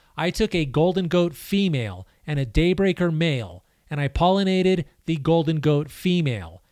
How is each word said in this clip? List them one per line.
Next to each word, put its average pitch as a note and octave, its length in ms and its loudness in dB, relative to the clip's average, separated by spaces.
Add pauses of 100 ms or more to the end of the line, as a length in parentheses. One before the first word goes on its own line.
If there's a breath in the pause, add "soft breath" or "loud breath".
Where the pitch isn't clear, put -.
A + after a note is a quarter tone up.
(180 soft breath)
I E3 120 -2
took G#3+ 240 -2
a E3 120 0
Golden E3+ 420 2
Goat F3 280 2
female C3 720 -2 (200)
and D3 120 -2
a C#3 60 -2
Daybreaker F3 640 2
male, C3 520 -4 (260)
and C#3+ 100 -4
I C#3+ 80 0
pollinated F#3 800 2 (200 soft breath)
the D#3+ 120 -2
Golden D#3+ 420 2
Goat D3 300 0
female. A#2+ 720 -2 (100)